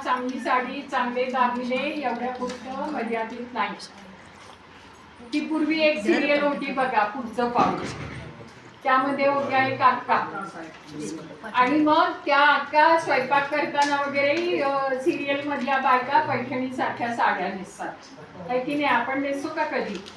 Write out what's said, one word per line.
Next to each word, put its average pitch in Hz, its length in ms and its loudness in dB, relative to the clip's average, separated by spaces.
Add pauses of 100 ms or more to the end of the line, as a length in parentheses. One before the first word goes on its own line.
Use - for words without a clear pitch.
चांगली 247 340 -2
साडी, 262 520 -2
चांगले 247 340 -2
दागिने 254 800 -2
एवढ्या 240 240 -4
पुरतं 269 640 -6
मर्यादित 233 640 -6
नाही. 202 200 -4 (1600)
ती 294 80 0
पूर्वी 311 420 0
एक 302 200 2
सिरियल 285 400 2
होती 285 300 -2
बघा, 233 320 0
पुढचं 240 440 -4
पाऊल, 185 380 0 (1000)
त्यामध्ये 277 420 2
होत्या 269 400 2
एक 262 160 -2
अक्का. - 640 2 (1080)
आणि 254 240 4
मग 311 340 6 (140)
त्या 285 140 6
अक्का 294 580 6
स्वयंपाक 277 520 2
करताना 285 460 2
वगैरेही, 285 680 2
अ, 277 80 2 (340)
सिरियल 285 440 0
मधल्या 269 300 0
बायका 269 420 4
पैठणीसारख्या 254 880 -2
साड्या 196 400 0
नेसतात, 185 440 -10 (580)
है 254 100 0
की 277 120 -4
नाही? 294 120 0
आपण 254 380 0
नेसतो 277 260 -4
का 311 160 -4
कधी? 202 400 -6 (120)